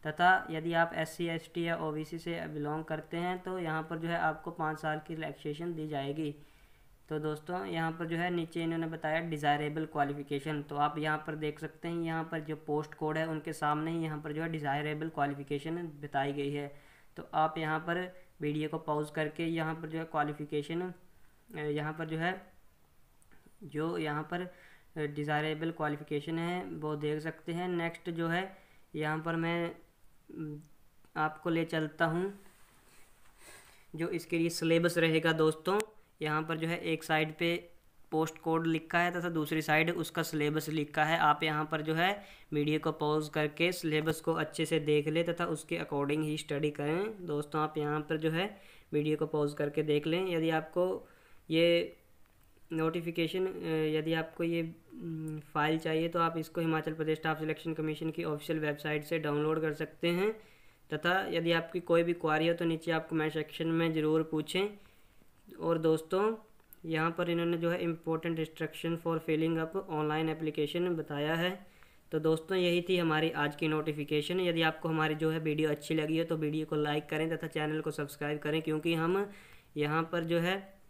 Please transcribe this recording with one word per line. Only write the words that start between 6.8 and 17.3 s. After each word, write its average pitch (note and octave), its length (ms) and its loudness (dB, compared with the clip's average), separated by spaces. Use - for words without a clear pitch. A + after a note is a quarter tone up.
तो D3+ 100 -2
दोस्तों D#3 460 -4
यहाँ E3 260 -2
पर E3 140 -6
जो E3 120 -2
है F3 120 0
नीचे E3+ 340 -2
इन्होंने E3 240 -2
बताया D#3+ 320 -2
डिज़ायरेबल D3+ 680 0
क्वालिफिकेशन, C#3+ 760 -2
तो C#3+ 140 -8
आप D3 220 2
यहाँ D#3 200 0
पर D#3 180 -6
देख D3+ 240 -4
सकते D#3+ 280 -10
हैं E3+ 160 -4
यहाँ E3 200 -2
पर E3 160 -6
जो D3+ 160 -6
पोस्ट D3 380 -4
कोड D#3 240 -2
है D#3+ 100 0
उनके D#3 260 -6
सामने D3+ 380 0
ही E3 120 -2
यहाँ D#3 180 -4
पर D3+ 100 -8
जो D3+ 120 -4
है E3 60 -4
डिज़ायरेबल D3+ 600 -2
क्वालिफिकेशन C#3+ 680 -2
बताई C#3+ 560 -4
गई C#3+ 200 -2
है। C#3+ 220 -6
तो - 160 -14